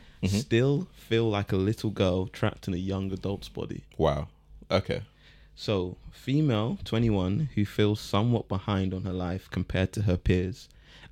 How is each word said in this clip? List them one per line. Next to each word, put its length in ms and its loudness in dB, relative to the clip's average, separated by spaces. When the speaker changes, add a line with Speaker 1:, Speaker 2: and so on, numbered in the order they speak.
Speaker 1:
Mm-hmm. 160 0
Speaker 2:
Still 560 2
Feel 340 0
Like 240 0
a 40 2
Little 340 0
Girl 360 2
Trapped 400 -4
in 80 -4
a 40 -4
Young 340 -4
Adult's 380 -6
Body. 320 -10
Speaker 1:
Wow. 300 2
Okay. 320 0
Speaker 2:
So, 440 -4
female, 720 0
twenty-one, 680 2
who 120 2
feels 340 2
somewhat 480 0
behind 460 0
on 100 -6
her 80 -4
life 380 -4
compared 420 0
to 100 -4
her 140 2
peers 540 0